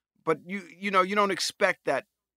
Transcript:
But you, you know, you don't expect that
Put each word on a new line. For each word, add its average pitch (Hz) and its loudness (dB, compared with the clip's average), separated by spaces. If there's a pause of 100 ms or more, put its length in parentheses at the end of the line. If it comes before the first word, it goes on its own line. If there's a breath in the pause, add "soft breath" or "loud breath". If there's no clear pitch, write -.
(240)
But 156 0
you, 190 -10 (140)
you 202 -6
know, 196 4
you 190 -2
don't 208 2
expect - -2
that 135 -2 (320)